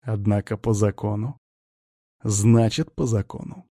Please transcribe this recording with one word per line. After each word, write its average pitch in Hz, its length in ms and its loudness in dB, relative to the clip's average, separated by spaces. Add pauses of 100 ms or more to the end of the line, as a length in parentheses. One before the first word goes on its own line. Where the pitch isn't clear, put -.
Однако 104 540 -2
по 113 160 -2
закону. 104 640 -2 (840)
Значит, 113 720 2
по 156 120 -2
закону. - 680 -6